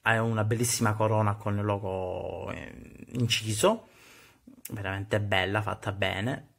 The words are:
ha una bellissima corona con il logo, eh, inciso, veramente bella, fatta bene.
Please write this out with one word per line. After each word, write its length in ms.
ha 200
una 220
bellissima 480
corona 440
con 220
il 60
logo, 880
eh, 600
inciso, 760
veramente 500
bella, 400
fatta 320
bene. 640